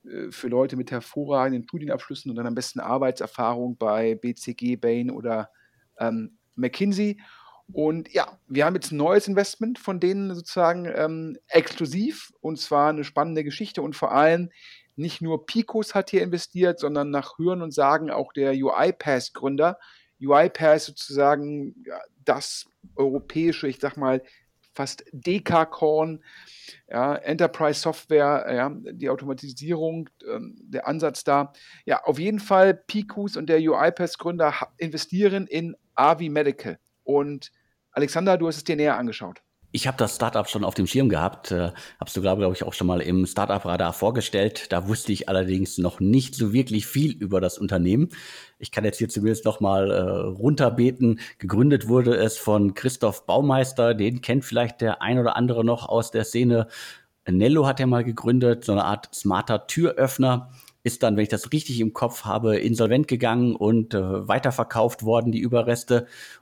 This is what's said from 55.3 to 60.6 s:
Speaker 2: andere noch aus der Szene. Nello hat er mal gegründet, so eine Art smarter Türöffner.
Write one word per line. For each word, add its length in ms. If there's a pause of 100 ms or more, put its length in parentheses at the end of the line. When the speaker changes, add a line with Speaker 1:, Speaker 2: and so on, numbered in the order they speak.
Speaker 2:
andere 260
noch 240
aus 240
der 140
Szene. 440 (600)
Nello 380
hat 120
er 80
mal 180
gegründet, 600
so 80
eine 120
Art 300
smarter 520
Türöffner. 840 (320)